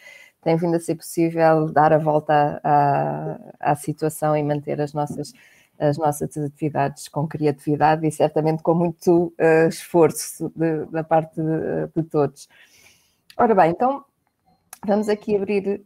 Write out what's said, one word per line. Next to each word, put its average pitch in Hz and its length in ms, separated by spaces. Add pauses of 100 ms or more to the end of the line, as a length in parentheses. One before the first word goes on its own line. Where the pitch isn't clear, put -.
(420)
tem 165 140
vindo 170 200
a 170 40
ser 165 160
possível 160 720
dar 156 220
a 156 60
volta 151 680
à, 147 720 (220)
à 147 160
situação 151 600
e 151 60
manter 147 380
as 147 140
nossas 147 400 (460)
as 147 180
nossas 151 400
atividades 143 680
com 147 200
criatividade 151 760
e 151 60
certamente 156 520
com 170 100
muito, 170 640
eh, 160 300
esforço 170 880
de, 156 300
da 160 180
parte 160 320
de, 160 600
de 165 140
todos. - 380 (880)
Ora 240 160
bem, 175 180
então 269 320 (840)
vamos 208 240
aqui 208 260
abrir, 196 500